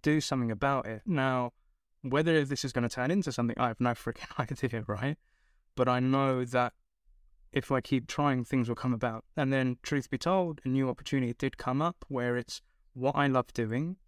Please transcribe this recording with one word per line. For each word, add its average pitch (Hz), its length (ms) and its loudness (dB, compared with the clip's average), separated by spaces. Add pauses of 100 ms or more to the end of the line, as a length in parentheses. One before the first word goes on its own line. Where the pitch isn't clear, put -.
do 151 180 4
something 127 300 -2
about 135 380 -2
it. 110 180 -10
Now, 131 480 0 (480)
whether 151 420 2
this 139 220 -4
is 127 80 -6
gonna 120 160 0
turn 127 220 0
into 185 200 0
something, 117 280 -2
I 123 80 2
have 113 120 -4
no 120 120 2
freaking - 360 -6 (120)
<laughs> - 0 -
idea, 123 480 -4
right? 117 320 -4 (560)
But 127 120 2
I 123 120 2
know 131 460 2
that 123 280 0 (800)
if - 200 -2
I 131 100 2
keep - 260 0
trying, 139 360 0
things 120 260 0
will 117 60 0
come 127 180 0
about. 113 320 -4 (100)
And 135 180 0
then, 127 300 0
truth 143 260 -2
be 131 80 -4
told, 175 460 0
a 127 60 -2
new 131 200 2
opportunity 127 440 -2
did - 240 -4
come 131 240 0
up 170 260 -2
where 123 300 0
it's - 240 -8 (320)
what 131 220 -2
I 143 120 4
love 131 260 2
doing. 127 440 -2 (100)